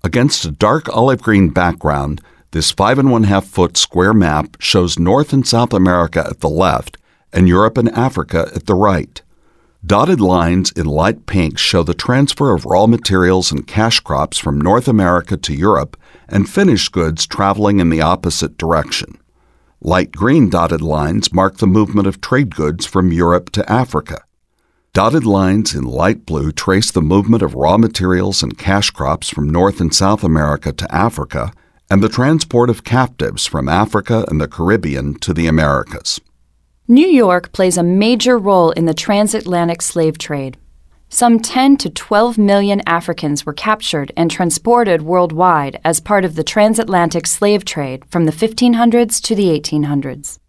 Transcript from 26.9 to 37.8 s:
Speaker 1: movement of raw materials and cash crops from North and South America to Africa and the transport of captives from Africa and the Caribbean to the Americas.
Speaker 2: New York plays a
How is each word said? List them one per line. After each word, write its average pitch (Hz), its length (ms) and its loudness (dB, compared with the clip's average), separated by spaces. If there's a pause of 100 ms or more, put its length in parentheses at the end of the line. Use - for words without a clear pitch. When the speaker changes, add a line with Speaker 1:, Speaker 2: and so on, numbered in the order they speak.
Speaker 1:
movement 101 440 2
of 82 100 -4
raw 78 240 2
materials 95 640 0
and 58 160 -6
cash 98 320 0
crops 71 400 -4
from 73 180 -4
North 87 320 0
and 82 140 0
South 95 300 0
America 76 500 0
to - 200 -10
Africa 82 600 -4 (380)
and 98 100 4
the 107 80 2
transport 123 600 0
of - 120 -4
captives 120 640 -2
from 67 240 -4
Africa 107 580 0
and 76 140 -2
the 73 60 -4
Caribbean 82 720 -2
to - 120 -6
the 82 140 -2
Americas. 76 720 -2 (680)
Speaker 2:
New 277 200 6
York 202 440 2
plays 185 260 0
a 175 60 2